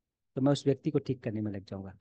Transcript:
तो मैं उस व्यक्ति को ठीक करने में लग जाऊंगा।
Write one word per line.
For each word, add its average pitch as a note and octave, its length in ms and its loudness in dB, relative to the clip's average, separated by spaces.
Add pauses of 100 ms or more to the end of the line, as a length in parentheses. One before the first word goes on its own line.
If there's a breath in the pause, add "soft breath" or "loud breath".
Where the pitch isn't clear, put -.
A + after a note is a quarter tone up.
(360)
तो C3 60 0
मैं C#3+ 100 6
उस C#3 140 0
व्यक्ति C#3 260 2
को C#3+ 80 2
ठीक B2+ 240 -4
करने A2 180 -2
में G#2+ 100 -2
लग G2 140 -8
जाऊंगा। F#2+ 360 -10